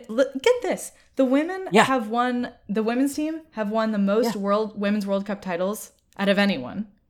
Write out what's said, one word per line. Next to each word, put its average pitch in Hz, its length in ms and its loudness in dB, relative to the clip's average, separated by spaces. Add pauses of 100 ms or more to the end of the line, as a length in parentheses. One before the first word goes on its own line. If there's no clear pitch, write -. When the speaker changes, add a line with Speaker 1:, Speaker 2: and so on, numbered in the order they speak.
(100)
Speaker 1:
l-, 247 160 2 (160)
get 494 200 4
this. - 300 -4 (240)
The 269 80 4
women 339 480 0
Speaker 2:
Yeah. 214 120 8
Speaker 1:
have 254 240 0
won, 247 420 -2 (180)
the 214 140 -2
women's 254 320 0
team 311 280 -4 (100)
have 214 180 -4
won 220 220 0
the 214 60 -2
most 202 360 2
Speaker 2:
Yeah. 208 80 -6
Speaker 1:
world, 208 360 0
Women's 202 280 0
World 196 180 -2
Cup 202 160 -6
titles 185 520 -4 (260)
out 196 100 0
of 196 100 4
anyone, 180 500 0 (220)